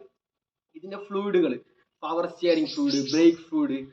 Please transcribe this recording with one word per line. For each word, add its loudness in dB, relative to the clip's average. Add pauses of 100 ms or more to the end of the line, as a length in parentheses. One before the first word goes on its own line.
(800)
ഇതിന്റെ -14
ഫ്ലൂയിഡുകൾ, 0 (500)
പവർ -4
സ്റ്റിയറിംഗ് 0
ഫ്ലൂയിഡ്, 0 (100)
ബ്രേക്ക് 6 (100)
ഫ്ലൂയിഡ്, -2 (140)